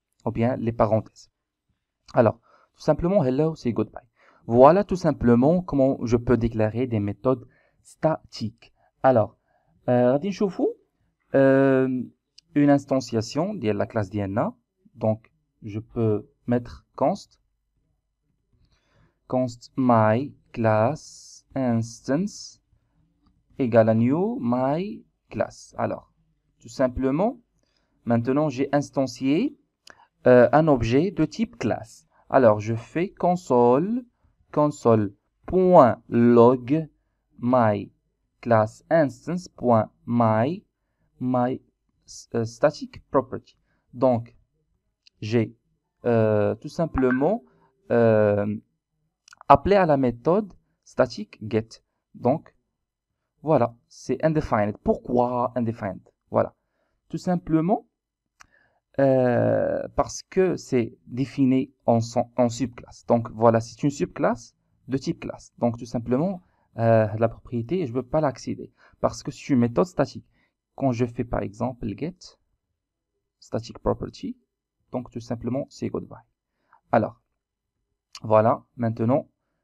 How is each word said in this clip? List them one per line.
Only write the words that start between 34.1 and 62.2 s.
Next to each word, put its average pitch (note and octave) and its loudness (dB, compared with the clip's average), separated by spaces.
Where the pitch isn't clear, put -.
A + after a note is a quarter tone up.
console A#2+ 0
point F3 6
log A#2+ 4
my A#2 0
class A2 0
instance D#3+ -2
point A2+ 0
my, A#2 0
my, B2+ -2
euh, A#2 -2
static D3 -4
property. A#2+ -4
Donc, B2 -2
j'ai, A2 -2
euh, G#2+ 2
tout - -16
simplement, C#3+ 0
euh, G#2+ 2
appelé F3+ 6
à F#3 4
la D3+ 4
méthode C3+ -2
static - -4
get. A2 -6
Donc, - -4
voilà, C3 0
c'est - -8
undefined. B2+ -2
Pourquoi B2 -2
undefined ? A2+ -6
Voilà. A2 -2
Tout E3 -10
simplement, F3 -2
euh, A#2 0
parce - -6
que F#3 -2
c'est - -4
défini C3 -2
en A#2 4
son, A#2 -4